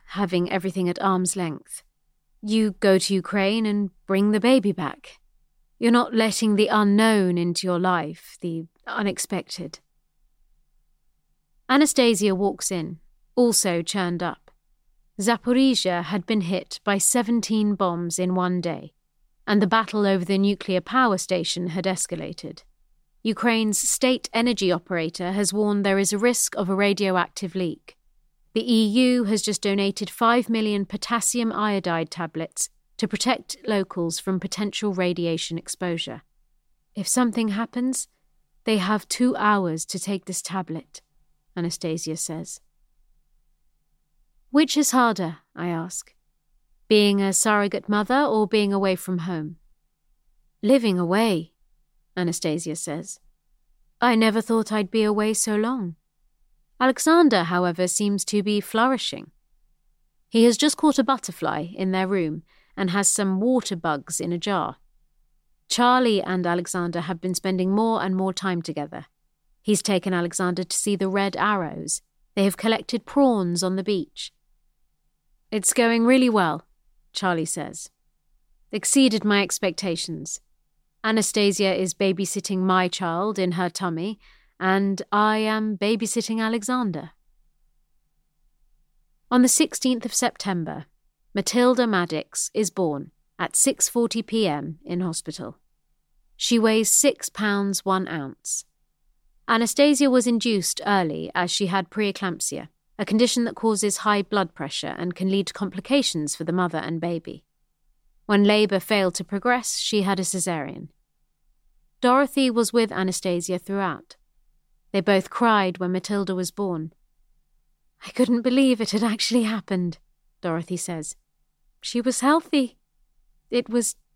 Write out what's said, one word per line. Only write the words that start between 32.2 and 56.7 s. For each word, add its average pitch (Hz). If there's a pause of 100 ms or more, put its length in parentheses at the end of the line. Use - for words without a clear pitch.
to 220
protect - (100)
locals 185
from 185
potential 202
radiation 170
exposure. 165 (720)
"If 202
something 233
happens, 240 (560)
they 220
have 202
two 247
hours 190
to 190
take 196
this -
tablet," - (540)
Anastasia 160
says. - (1900)
"Which 294
is 294
harder?" 202 (160)
I 175
ask. 170 (720)
"Being 208
a 196
surrogate 208
mother 208
or 214
being 208
away 190
from 185
home?" 160 (1040)
"Living 220
away," 180 (640)
Anastasia 165
says. - (800)
"I 240
never 220
thought 220
I'd 208
be 220
away 214
so 214
long." 214 (840)